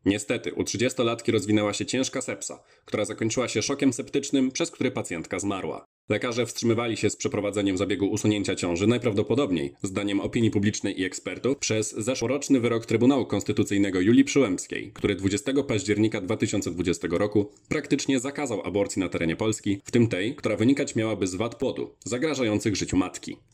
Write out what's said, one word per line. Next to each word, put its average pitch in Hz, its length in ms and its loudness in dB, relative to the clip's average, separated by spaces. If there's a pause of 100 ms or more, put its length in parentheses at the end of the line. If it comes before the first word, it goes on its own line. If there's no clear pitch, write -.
Niestety, 98 480 0
u 95 100 0
trzydziestolatki 117 680 0
rozwinęła 104 420 4
się 104 120 -4
ciężka 131 360 -2
sepsa, - 380 -10 (260)
która 107 200 -2
zakończyła 113 420 -2
się 110 140 0
szokiem 139 320 2
septycznym, 135 580 0
przez 165 200 -2
który 127 200 -2
pacjentka 92 480 -4
zmarła. 90 460 -4 (240)
Lekarze 120 360 0
wstrzymywali 117 520 0
się 104 120 0
z - 60 -2
przeprowadzeniem 101 640 0
zabiegu 98 300 0
usunięcia 104 480 2
ciąży 90 320 0
najprawdopodobniej, 110 840 0 (100)
zdaniem 101 360 -2
opinii 107 320 2
publicznej 101 500 0
i 92 40 0
ekspertów, 95 520 -4
przez 110 340 -2
zeszłoroczny 127 680 0
wyrok 113 260 0
Trybunału 117 400 4
Konstytucyjnego 101 760 0
Julii 117 240 8
Przyłębskiej, 113 680 0
który 101 220 0
dwudziestego 101 480 0
października 104 580 0
dwa 104 160 -2
tysiące 101 340 -2
dwudziestego 85 460 -2
roku - 340 0 (180)
praktycznie 139 500 0
zakazał 120 420 -4
aborcji 98 380 0
na 87 100 -2
terenie 82 260 -2
Polski, 104 480 -2
w - 80 -12
tym 120 160 4
tej, 110 280 -2
która 107 200 -2
wynikać 135 400 2
miałaby 107 320 0
z 90 80 -6
wad 117 200 -4
płodu, - 480 -4
zagrażających 117 720 0
życiu 87 220 -2
matki. - 400 -4 (160)